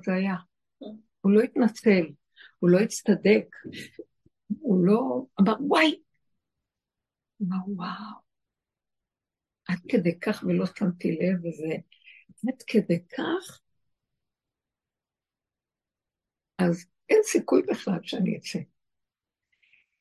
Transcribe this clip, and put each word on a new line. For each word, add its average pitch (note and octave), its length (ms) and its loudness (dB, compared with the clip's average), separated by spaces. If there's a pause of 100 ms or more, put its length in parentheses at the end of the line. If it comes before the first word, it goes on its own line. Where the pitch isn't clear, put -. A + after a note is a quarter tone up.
זה G3 80 -2
היה. F#3+ 220 -2 (840)
הוא G3 120 4
לא G#3 80 8
התנצל, A3 680 2 (520)
הוא F3 120 4
לא F3+ 80 8
הצטדק, G#3+ 680 2 (1120)
הוא F#3 260 2
לא B3+ 400 0 (140)
אמר, G#3+ 200 4
"וואי." D#4 400 2 (1400)
הוא G3 120 -4
אמר, F#3 200 -6
"וואו." G3 600 -12 (1400)
עד F3+ 100 -4 (100)
כדי E3+ 320 0
כך - 260 -6
ולא F3+ 200 0 (120)
שמתי F3+ 320 -2
לב, F3 340 -2
וזה D#3 320 -6 (720)
עד B3+ 200 -8
כדי F3+ 420 0
כך, - 520 -8 (3000)
אז F3 280 -2 (220)
אין A4 140 4
סיכוי - 400 0
בכלל - 400 -6
שאני - 340 -4
אצא. - 220 -10 (1400)